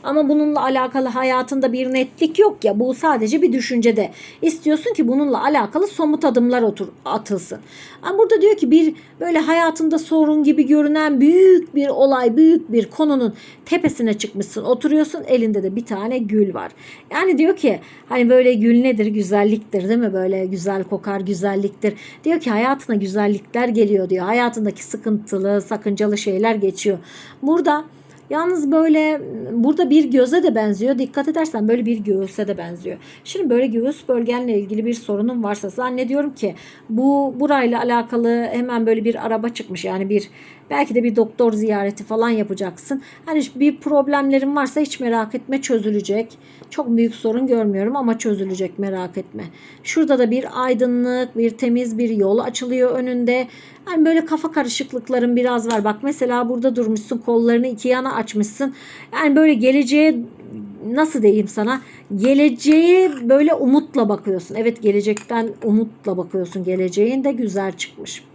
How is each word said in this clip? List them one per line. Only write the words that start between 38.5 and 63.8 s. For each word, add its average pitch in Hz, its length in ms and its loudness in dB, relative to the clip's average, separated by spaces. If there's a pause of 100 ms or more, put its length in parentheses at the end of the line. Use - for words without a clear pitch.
hemen 240 340 -2
böyle 226 180 2
bir 226 220 -2
araba 226 240 -2
çıkmış. 185 360 -10
Yani 190 240 -4
bir 202 200 0 (400)
belki - 260 -2
de 240 80 2
bir 233 120 0
doktor 226 380 2
ziyareti 208 500 -2
falan 226 260 -2
yapacaksın. 208 720 -4 (240)
Hani 311 180 -2 (120)
bir 285 220 2
problemlerin 277 800 0
varsa 285 260 -2
hiç 294 180 -4
merak 233 360 -2
etme, 262 260 -6
çözülecek. 214 760 -2 (320)
Çok 240 280 -2
büyük 226 180 2
sorun 240 320 -2
görmüyorum 220 480 0
ama 233 220 -2
çözülecek, 190 640 -6
merak 190 380 -6
etme. 190 260 -12 (400)
Şurada 285 360 0
da 233 120 2
bir 254 340 -4
aydınlık, 247 720 -2
bir 233 120 2
temiz 233 480 -2
bir 233 120 0
yol 202 280 2
açılıyor 247 540 -2
önünde. 247 560 -2 (380)
Hani 330 200 2
böyle 320 200 2
kafa 311 260 -4
karışıklıkların 247 840 -2
biraz 247 320 0
var. 226 160 0
Bak 208 180 0
mesela 247 480 -2
burada 247 260 -2
durmuşsun, 220 420 -2
kollarını 233 500 2
iki 247 200 -6
yana 254 280 -2
açmışsın. 214 580 -4 (400)
Yani 302 220 2
böyle 311 180 6
geleceğe, 269 640 4 (720)
nasıl 277 340 0
diyeyim 208 260 4
sana, 240 340 -4 (340)
geleceğe 294 960 4 (180)
böyle 294 240 6
umutla 277 560 2